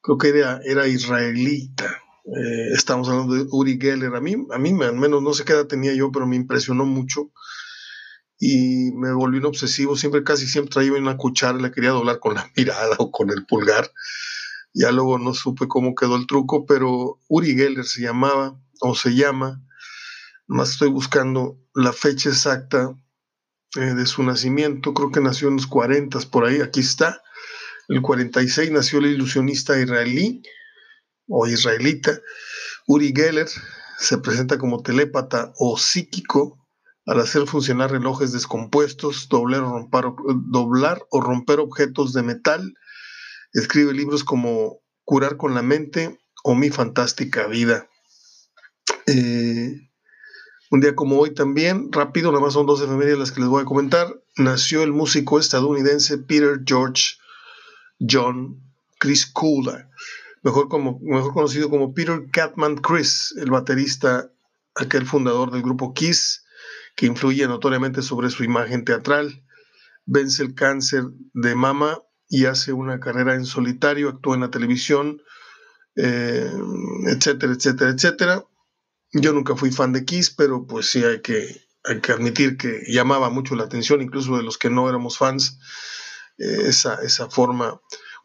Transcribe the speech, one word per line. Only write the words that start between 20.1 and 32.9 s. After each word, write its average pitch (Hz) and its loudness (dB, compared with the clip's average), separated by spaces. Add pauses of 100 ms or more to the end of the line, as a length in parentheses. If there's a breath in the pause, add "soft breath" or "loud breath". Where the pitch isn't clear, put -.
más 123 0
estoy - 2
buscando 131 0 (160)
la 127 2
fecha 139 0
exacta, 131 0 (760)
eh, 135 -4
de 127 0
su 135 -2
nacimiento. 131 0
Creo 143 0
que 143 2
nació 135 0
en 139 2
los 131 -2
cuarentas, 131 0
por 120 2
ahí, 139 2
aquí - -2
está. 160 0 (640 loud breath)
El 131 0
cuarenta 127 2
y 127 2
seis 156 0
nació 147 2
el 143 4
ilusionista 135 0
israelí, 127 0 (840 loud breath)
o 127 2
israelita. 120 0 (640 loud breath)
Uri 143 4